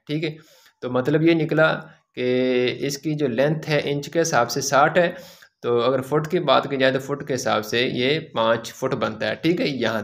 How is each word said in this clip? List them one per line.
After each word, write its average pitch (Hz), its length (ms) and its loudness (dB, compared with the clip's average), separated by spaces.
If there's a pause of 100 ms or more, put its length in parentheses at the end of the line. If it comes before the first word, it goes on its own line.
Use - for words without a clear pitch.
ठीक 156 160 -4
है। 156 120 -6 (460)
तो 127 80 -6
मतलब 127 320 2
ये 165 140 6
निकला 156 360 2 (380)
कि 127 560 0 (200)
इसकी 151 280 -4
जो 147 140 0
लेंथ 143 360 0
है 151 160 0 (100)
इंच 143 180 -4
के 170 100 -2
हिसाब 147 300 2
से 139 120 -4
साठ 147 380 2
है, 175 100 4 (540)
तो 120 180 0
अगर 131 200 0
फुट 151 260 -2
की 180 140 -2
बात 131 300 4
की 139 60 -2
जाए 131 160 4
तो 135 60 -2
फुट 143 280 -6
के 135 80 -2
हिसाब 107 280 0
से 117 200 -2
ये 131 360 0 (160)
पाँच 113 360 0
फुट 131 240 -4
बनता 110 320 -4
है, 110 100 -2
ठीक 170 240 0
है, 254 100 0
यहाँ 113 340 -2